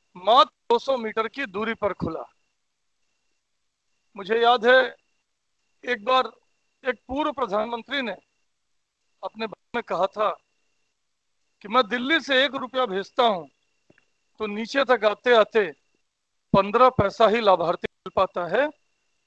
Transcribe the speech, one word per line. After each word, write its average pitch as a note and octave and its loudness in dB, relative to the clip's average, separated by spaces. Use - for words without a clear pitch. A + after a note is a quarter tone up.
मात्र A3+ 4
दो A#3 2
सौ C4+ -2
मीटर A3 -4
की C#4 -10
दूरी G#3+ -6
पर G3+ -6
खुला। D#3+ -10
मुझे G3+ -2
याद A#3 4
है, B3+ 4
एक A3+ -6
बार B3+ 0
एक B3 -4
पूर्व D4 -4
प्रधानमंत्री A#3 -4
ने A3+ -8
अपने G#3+ -10
बारे - -12
में A3+ -6
कहा F#3 -4
था G3 -6
कि G#3 -18
मैं A3+ 2
दिल्ली B3 -2
से C4 0
एक C4 -4
रुपया B3+ -4
भेजता G3 -4
हूं, F#3+ 0
तो G#3+ -6
नीचे A3+ -4
तक A3 0
आते A3 2
आते G#3 2
पन्द्रह G#3 4
पैसा G#3 2
ही A3 2
लाभार्थी F3 2
मिल - -16
पाता F#3 -2
है, A3+ -2